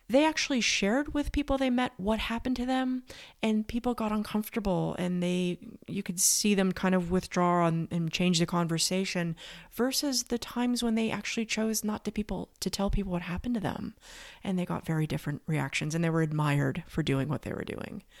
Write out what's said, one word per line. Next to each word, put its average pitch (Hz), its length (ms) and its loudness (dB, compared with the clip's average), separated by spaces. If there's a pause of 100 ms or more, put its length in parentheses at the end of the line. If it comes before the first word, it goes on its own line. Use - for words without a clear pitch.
they 269 160 6
actually 302 360 2
shared 247 520 2
with 285 200 -2
people 277 260 0
they 262 100 2
met 247 280 2
what 214 240 0
happened 233 340 -2
to 240 100 -2
them, 254 380 0 (400)
and 214 240 2
people 240 260 -2
got 220 200 -2
uncomfortable, 202 880 0
and 180 200 0
they, 180 380 0 (300)
you 180 120 -4
could 185 200 -6
see - 340 4
them 190 160 4
kind 185 240 2
of 175 160 0
withdraw 175 560 2
and, 165 240 0
and 170 220 -2
change 180 260 4
the 170 80 4
conversation, 175 880 0 (380)
versus 254 520 0
the 240 140 -2
times 247 420 -2
when 226 140 2
they 226 160 2
actually - 340 -2
chose 220 380 0
not 214 220 -4
to 208 80 -4
people, - 380 -4 (100)
to 185 100 -2
tell 196 180 0
people 196 220 0
what 175 120 0
happened 180 340 -4
to 208 40 -2
them, - 340 -4 (500)
and 190 120 0
they 175 80 0
got 175 220 -4
very 156 220 0
different 151 400 -6
reactions, 151 440 -2
and 170 120 0
they 165 60 2
were 160 120 2
admired 151 640 2
for - 160 -2
doing 135 260 0
what - 140 -4
they - 100 -6
were - 120 -6
doing. - 400 -10 (160)